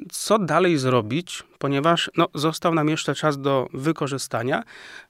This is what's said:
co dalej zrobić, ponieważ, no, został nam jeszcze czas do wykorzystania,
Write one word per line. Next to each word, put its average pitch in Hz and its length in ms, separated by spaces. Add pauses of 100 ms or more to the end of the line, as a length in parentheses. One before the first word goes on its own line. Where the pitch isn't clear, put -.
(120)
co - 280
dalej 170 380
zrobić, 127 680 (160)
ponieważ, 143 580
no, 170 160
został 160 400
nam 151 160
jeszcze 156 260
czas 147 260
do 135 320
wykorzystania, 135 880 (460)